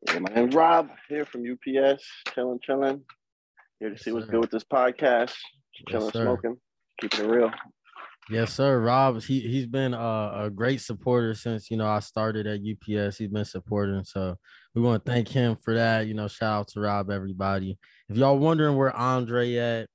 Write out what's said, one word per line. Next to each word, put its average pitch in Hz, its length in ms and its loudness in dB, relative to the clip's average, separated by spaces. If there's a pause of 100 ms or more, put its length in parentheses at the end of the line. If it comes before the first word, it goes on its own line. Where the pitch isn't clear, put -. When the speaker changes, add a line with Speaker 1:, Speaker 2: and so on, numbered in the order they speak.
Speaker 1:
Yeah, - 120 0
my 92 160 -6
name's 123 200 4
Rob, 160 360 6 (180)
here 147 160 -4
from 123 220 -10
U 123 100 -6
P 135 220 -2
S, 135 260 4 (300)
chilling, 123 280 -2
chilling. 139 380 0 (800)
Here 110 80 -6
to 104 60 -8
Speaker 2:
Yes, 107 80 -18
Speaker 1:
see 110 100 -4
what's 110 140 -4
Speaker 2:
sir. 110 60 -8
Speaker 1:
good 113 80 4
with 113 100 0
this 113 140 -4
podcast. 123 680 2
Speaker 2:
Yes, - 560 -20
Speaker 1:
Chilling, 110 220 -2
Speaker 2:
sir. 113 140 -2
Speaker 1:
smoking, 120 320 -2 (440)
keeping 107 200 -2
it 104 100 0
real. 117 200 6 (760)
Speaker 2:
Yes, 113 240 -2
sir. 135 300 2
Rob, 123 400 4
he, 131 180 0
he's 123 240 -2
been 127 300 -2
a, 110 380 -4 (120)
a 107 60 -2
great 117 320 -2
supporter 117 500 0
since, 110 380 -6
you 110 80 -2
know, 110 80 0
I 107 140 0
started 110 460 -4
at 104 140 -4
U 104 160 -6
P 104 220 -4
S. 101 180 -2
He's 104 140 -6
been 104 160 -2
supporting, 98 580 -2
so 95 320 -6 (380)
we 117 80 0
wanna 117 160 4
thank 120 300 0
him 120 280 2
for - 160 -4
that. 113 340 2
You 110 60 -6
know, 107 160 -4
shout 110 240 -2
out 104 160 -2
to - 120 -8
Rob, 101 300 0
everybody. 95 680 -2 (320)
If 107 80 -2
y'all 135 200 6
wondering 156 380 4
where 135 180 2
Andre 123 600 0
at 117 380 -2